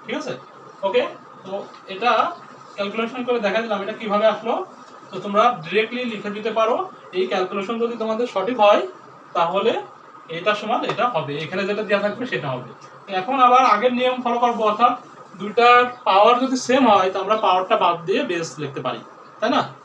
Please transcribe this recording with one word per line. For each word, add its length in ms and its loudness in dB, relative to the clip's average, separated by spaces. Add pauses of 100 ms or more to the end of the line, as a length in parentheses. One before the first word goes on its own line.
ঠিক 160 -8
আছে, 140 -8 (520)
ওকে, 160 2 (420)
তো 80 -10 (420)
এটা 180 0 (640)
ক্যালকুলেশন 500 -4
করে 200 0
দেখা 180 0
দিলাম 200 -4
এটা 160 -8
কিভাবে 340 2
আসলো। 200 -4 (560)
তো 140 -12
তোমরা 200 2 (200)
ডিরেক্টলি 380 -2 (100)
লিখে 240 -8
দিতে 220 -4
পারো। 180 2 (420)
এই 120 0
ক্যালকুলেশন 520 -4
যদি 200 -2
তোমাদের 320 -2
সঠিক 300 -2
হয় 180 6 (540)
তাহলে 360 2 (640)
এটা 240 0
সমান 200 -2 (120)
এটা 120 0 (100)
হবে, 200 -2 (100)
এখানে 240 -4
যেটা 200 -2
দেওয়া 160 2
থাকবে 280 -4
সেটা 220 -4
হবে। 160 -10 (340)
তো 60 -18 (100)
এখন 160 -2 (100)
আবার 160 6 (120)
আগের 240 2
নিয়ম 260 0
ফলো 200 0
করবো, 260 0
অর্থাৎ 240 2 (460)
দুইটার 380 6 (300)
পাওয়ার 340 6
যদি 140 -2 (100)
সেম 160 4 (100)
হয় 200 4
তো 100 -4
আমরা 220 0
পাওয়ারটা 380 2
বাদ 140 2 (120)
দিয়ে 120 0 (100)
বেস 180 -4 (140)
লিখতে 240 -8
পারি, 140 -6 (400)
তাই 160 0
না? 60 2 (220)